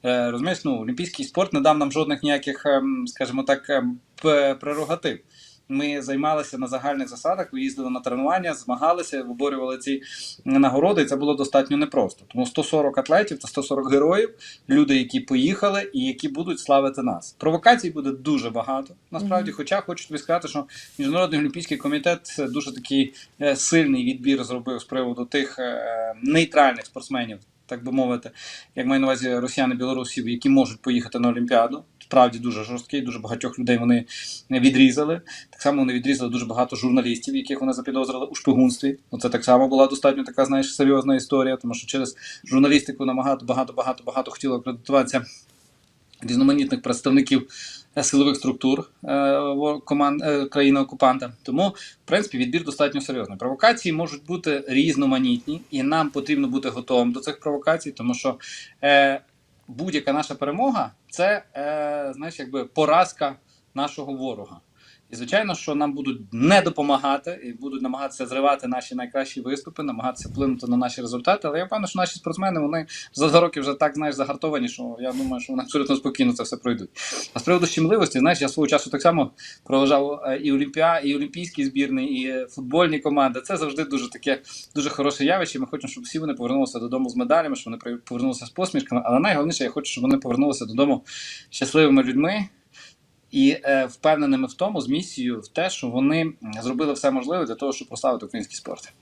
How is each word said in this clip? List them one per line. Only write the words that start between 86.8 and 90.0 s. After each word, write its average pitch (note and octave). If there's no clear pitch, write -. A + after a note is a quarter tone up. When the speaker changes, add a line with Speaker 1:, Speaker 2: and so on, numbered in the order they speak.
Speaker 1:
з A#2+
медалями, C#3
щоб -
вони A2+
при-, A#2+
повернулися A#2+
з -
посмішками. C3+
Але B2
найголовніше, D#3+
я A#2
хочу, -
щоб A#2+